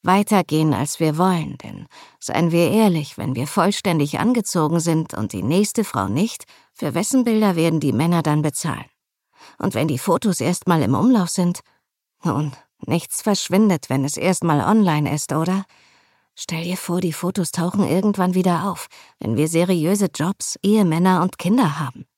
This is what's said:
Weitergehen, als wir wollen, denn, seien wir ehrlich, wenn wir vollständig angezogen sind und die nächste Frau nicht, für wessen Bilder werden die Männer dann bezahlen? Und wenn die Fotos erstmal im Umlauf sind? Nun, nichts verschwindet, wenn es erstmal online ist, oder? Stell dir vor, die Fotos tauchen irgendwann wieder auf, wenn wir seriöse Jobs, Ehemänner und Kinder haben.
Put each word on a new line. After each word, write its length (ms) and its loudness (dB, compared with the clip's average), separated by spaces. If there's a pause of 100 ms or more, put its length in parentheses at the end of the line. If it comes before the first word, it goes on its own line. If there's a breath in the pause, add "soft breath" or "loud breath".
Weitergehen, 680 2
als 280 -4
wir 180 0
wollen, 400 0
denn, 300 -16 (320 loud breath)
seien 320 -2
wir 180 2
ehrlich, 480 0
wenn 160 -4
wir 120 -4
vollständig 720 0
angezogen 640 0
sind 320 -2
und 200 -6
die 100 -6
nächste 420 0
Frau 240 -2
nicht, 360 -4 (280 soft breath)
für 220 -6
wessen 300 0
Bilder 320 2
werden 240 2
die 120 0
Männer 300 2
dann 180 2
bezahlen? 480 -4 (680 loud breath)
Und 160 -4
wenn 140 0
die 100 -2
Fotos 420 0
erstmal 420 0
im 120 2
Umlauf 340 4
sind? 320 -2 (640)
Nun, 300 -2 (340)
nichts 340 -4
verschwindet, 720 0
wenn 140 0
es 120 -4
erstmal 440 0
online 540 2
ist, 180 -6
oder? 320 -2 (720 soft breath)
Stell 280 -8
dir 120 -4
vor, 240 -4
die 120 -2
Fotos 400 -4
tauchen 340 0
irgendwann 480 0
wieder 340 0
auf, 200 -8 (320 loud breath)
wenn 160 -2
wir 100 2
seriöse 680 2
Jobs, 520 -4
Ehemänner 580 4
und 160 -4
Kinder 400 0
haben. 280 -8 (120)